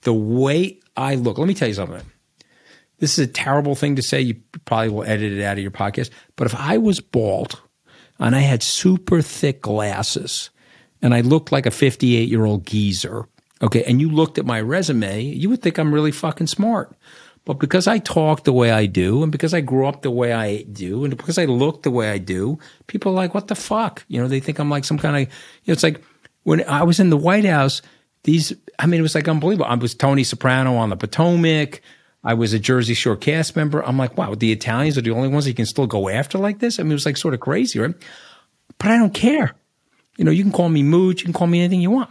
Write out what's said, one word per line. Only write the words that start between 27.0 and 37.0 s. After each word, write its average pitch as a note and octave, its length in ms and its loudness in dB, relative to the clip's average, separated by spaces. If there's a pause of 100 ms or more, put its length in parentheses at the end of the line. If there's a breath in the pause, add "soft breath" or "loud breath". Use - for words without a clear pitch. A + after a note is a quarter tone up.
in F#3 100 6
the D#3 60 6
White F3+ 280 2
House, D3 380 2 (400 soft breath)
these, D#3 320 2 (240)
I - 80 0
mean, E3+ 120 2
it E3 40 2
was, D#3 120 0
like, D#3 140 0
unbelievable. D#3 420 0
I A#2+ 40 2
was A#2+ 200 -2
Tony C#3 300 2
Soprano B2+ 520 0
on A2+ 120 0
the F#2+ 80 -4
Potomac. D#3+ 840 0 (400 soft breath)
I A2+ 100 -2
was A2+ 220 0
a A2 40 0
Jersey A#2+ 360 0
Shore A2+ 220 0
cast D#3 400 -2
member. D3+ 300 -2
I'm C3+ 120 0
like, B2+ 180 -2
"Wow, G#2 180 -4
the A2 160 0
Italians B2 460 -2
are B2+ 60 -2
the A2+ 80 -2
only B2 180 -2
ones C#3+ 160 0
that C3+ 60 -2
you A#2 40 -4
can A2+ 120 -2
still C3+ 200 -2
go G2 220 -2
after C3 300 -4
like G3+ 220 -2
this?" A#3+ 180 -2
I - 40 -4
mean, D#3 100 0
it - 20 2
was, C#3+ 100 -4